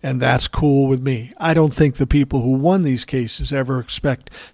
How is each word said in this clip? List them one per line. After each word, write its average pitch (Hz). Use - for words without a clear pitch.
And 127
that's 123
cool 139
with 131
me. 123
I 165
don't 156
think 147
the 139
people 139
who 127
won 170
these 127
cases -
ever 131
expect -